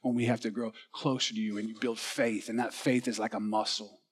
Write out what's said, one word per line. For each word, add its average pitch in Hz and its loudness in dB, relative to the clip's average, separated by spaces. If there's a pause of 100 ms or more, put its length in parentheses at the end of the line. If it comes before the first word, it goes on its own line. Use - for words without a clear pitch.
when 123 2
we 120 4
have 117 4
to 113 -2
grow 113 -4 (200)
closer 131 0
to 110 -2
you 104 -2
and 107 -4
you 110 -6
build 117 0
faith, 113 0
and 113 -2
that 120 -2
faith 123 2
is 110 -2
like 110 -2
a 101 -4
muscle. 107 -2 (100)